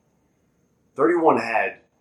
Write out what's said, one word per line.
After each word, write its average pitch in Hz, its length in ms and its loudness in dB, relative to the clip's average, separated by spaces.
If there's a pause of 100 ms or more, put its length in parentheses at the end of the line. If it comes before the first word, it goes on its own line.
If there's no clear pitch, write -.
(960)
Thirty-one 156 420 2
had 117 400 -4 (220)